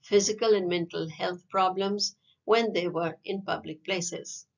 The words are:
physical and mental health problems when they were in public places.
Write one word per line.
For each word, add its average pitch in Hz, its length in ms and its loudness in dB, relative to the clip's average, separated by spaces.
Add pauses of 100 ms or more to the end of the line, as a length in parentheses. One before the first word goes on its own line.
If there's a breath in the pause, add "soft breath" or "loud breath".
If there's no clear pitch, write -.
physical 214 540 4
and 185 120 0
mental 170 420 -2
health 180 400 -6
problems 190 680 0 (280 soft breath)
when 226 300 4
they 175 140 0
were 160 360 -2
in 196 200 -6
public 160 400 -6
places. - 640 -6 (100)